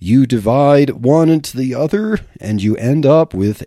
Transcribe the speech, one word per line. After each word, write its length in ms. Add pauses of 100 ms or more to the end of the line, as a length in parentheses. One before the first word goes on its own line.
you 280
divide 640
one 360
into 300
the 160
other, 460 (200)
and 220
you 160
end 260
up 300
with 340